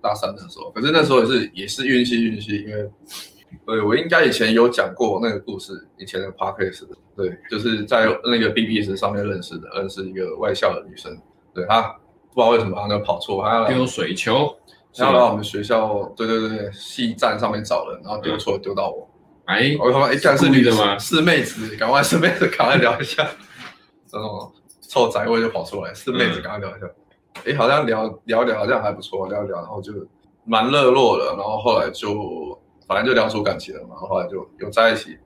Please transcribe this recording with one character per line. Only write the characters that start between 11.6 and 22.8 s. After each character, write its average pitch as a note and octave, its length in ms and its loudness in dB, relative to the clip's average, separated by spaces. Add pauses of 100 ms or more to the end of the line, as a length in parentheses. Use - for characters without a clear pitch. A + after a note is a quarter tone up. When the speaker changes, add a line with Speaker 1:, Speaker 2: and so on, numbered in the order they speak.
Speaker 1:
她 A2 140 4 (540)
不 B2+ 60 0
知 - 0 -
道 A2+ 80 6
为 A#2 100 6
什 G#2+ 80 0
么 F#2 120 -6
她 G#2 80 -6
就 G#2 120 0
跑 G#2 200 -2
错， G2 240 -4
她 G#2+ 120 2
要 A2+ 100 2
来 G#2+ 80 2
Speaker 2:
丢 B2+ 140 0
水 F2+ 280 -4
球， C3+ 400 0 (400)
Speaker 1:
她 B2+ 120 0
要 C3+ 80 4
来 B2 80 8
我 A2+ 120 4
们 G#2 80 -4
学 G2+ 200 -6
校， G#2+ 400 0 (120)
对， A2+ 120 -4
对， A2 240 0
对， G#2 200 -6
系 A2+ 440 -6
站 G#2+ 240 0
上 G#2+ 120 0
面 G#2 140 -4
找 - 240 -2
人， - 160 -12
然 - 80 -10
后 G#2+ 80 -6
丢 D#2+ 160 -4
错， G2 220 -2
Speaker 2:
嗯。 - 20 -6
Speaker 1:
丢 G2 140 -6
到 F#2+ 160 0
我。 - 180 -12 (380)
Speaker 2:
哎， B2+ 340 2
Speaker 1:
我 A#2 60 2
就 B2+ 60 6
说 C3+ 100 4 (100)
：“哎， C#3 40 2
干， C#3+ 200 4
是 C#3 140 6
女 C3 120 8
的 A#2+ 100 6
吗？ A2 40 6
Speaker 2:
是 G2+ 400 2
故 D#3 60 4
意 - 20 2
的 F3 80 6
吗？ D3 60 4
Speaker 1:
是 - 20 2
妹 - 20 -2
子， G#2+ 340 -8
赶 A2 120 -2
快 C#3 140 4
是 E3+ 160 2
妹 E3+ 100 4 (100)
子， D#3 100 2
赶 - 180 0
快 C#3 100 4
聊 A#2 240 2